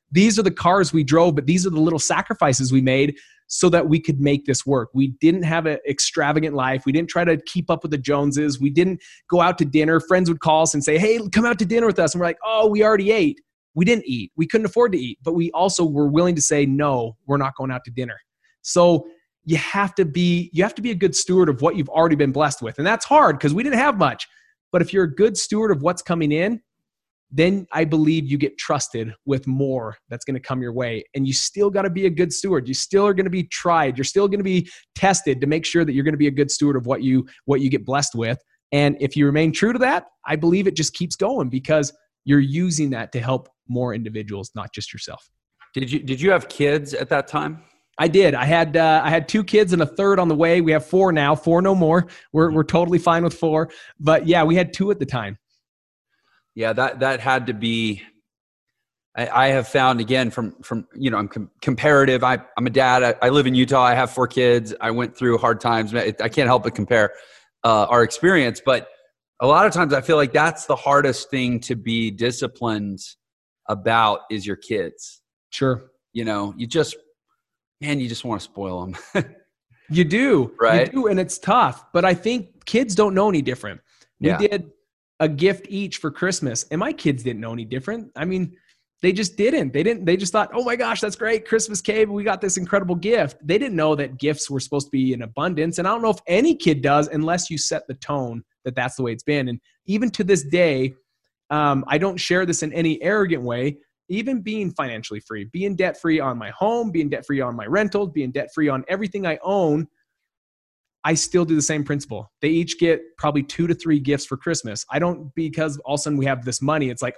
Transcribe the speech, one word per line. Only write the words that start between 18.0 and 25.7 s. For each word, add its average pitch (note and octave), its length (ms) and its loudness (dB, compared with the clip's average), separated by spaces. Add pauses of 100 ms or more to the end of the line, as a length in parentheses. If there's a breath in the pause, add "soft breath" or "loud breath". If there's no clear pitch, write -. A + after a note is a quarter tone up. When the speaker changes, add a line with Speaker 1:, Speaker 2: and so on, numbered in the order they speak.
Speaker 1:
So F3 460 4 (360 loud breath)
you D#3+ 120 0
have G3 400 -4
to F#3+ 80 4
be, F3 480 0
you E3 100 2
have G#3+ 140 -2
to G#3 60 -10
be A#3+ 100 -4
a - 20 -4
good F3+ 220 0
steward F3+ 320 2
of B2+ 120 0
what D#3+ 140 2
you've D#3 140 -4
already E3 260 4
been C#3+ 160 2
blessed C#3 320 0
with. A2 160 -10
And D3 80 -2
that's A3 180 -2
hard A#3+ 360 4
'cause D3 140 2
we G#3 100 -2
didn't C4+ 140 0
have C4 200 2
much. C3+ 300 0 (420 soft breath)
But F3+ 120 2
if E3+ 100 -4
you're F#3+ 120 2
a D#3 80 -4
good G3+ 240 2
steward G#3+ 360 0